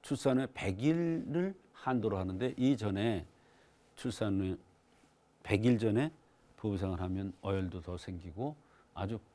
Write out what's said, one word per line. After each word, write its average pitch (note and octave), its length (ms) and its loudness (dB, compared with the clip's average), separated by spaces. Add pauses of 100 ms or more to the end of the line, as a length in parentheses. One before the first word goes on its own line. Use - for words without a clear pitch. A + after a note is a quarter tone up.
출산 C3 360 2
후에 C3 160 0
백 G2 280 -4
일을 E3+ 720 0 (180)
한도로 A2 440 0
하는데 F#2+ 400 -2
이전에 G#2+ 680 2 (720)
출산 G#2+ 440 0
후에 F#2 180 -2 (880)
백 G#2+ 220 2
일 B2 140 6
전에 A#2 320 2 (460)
부부생활 F#2+ 440 -2
하면 F#2 400 -4
어혈도 F#2+ 400 -2
더 F2+ 160 -8
생기고 F#2 580 -8 (380)
아주 G2+ 260 -4 (160)